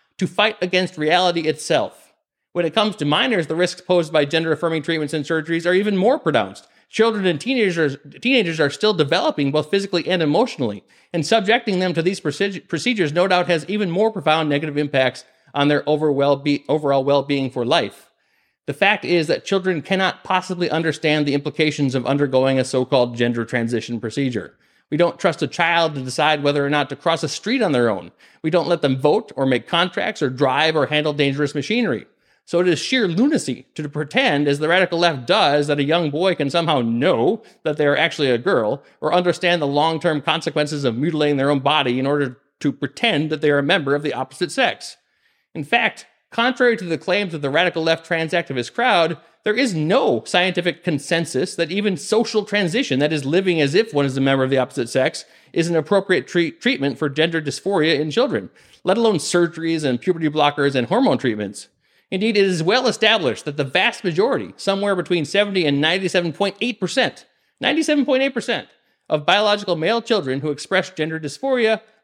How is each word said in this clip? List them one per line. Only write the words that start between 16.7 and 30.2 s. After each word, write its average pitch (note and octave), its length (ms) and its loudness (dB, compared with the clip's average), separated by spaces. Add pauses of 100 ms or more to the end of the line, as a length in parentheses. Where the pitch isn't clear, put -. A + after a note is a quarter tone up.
well-being C#3 460 0
for A#2+ 160 -4
life. B2 440 -2 (580)
The D3 60 -4
fact G3 300 0
is D#3+ 240 2
that - 160 0
children F3+ 380 -2
cannot F#3+ 420 -2
possibly F3+ 460 -2
understand D#3 560 0
the C#3+ 80 0
implications C#3+ 600 -2
of A2+ 120 -2
undergoing C3+ 520 2
a C3 60 2
so-called B2+ 540 0
gender A#2+ 260 0
transition A#2 560 -4
procedure. A#2 580 -4 (320)
We D#3 60 -4
don't E3+ 240 2
trust E3+ 220 0
a D3 80 -2
child E3 460 0
to C#3 60 -8
decide D3 400 0
whether C#3+ 240 0
or C#3 40 -2
not D3 180 0
to C#3 80 -10
cross E3 260 -2
a D#3+ 60 -4
street B3 340 -4
on F3+ 120 0
their A#2+ 160 2
own. F2+ 240 -4 (280)
We D#3+ 80 -4
don't E3 200 2
let E3 120 0
them C3+ 160 2
vote D3+ 380 2
or C#3 100 0
make B2+ 220 0
contracts F#3 540 -2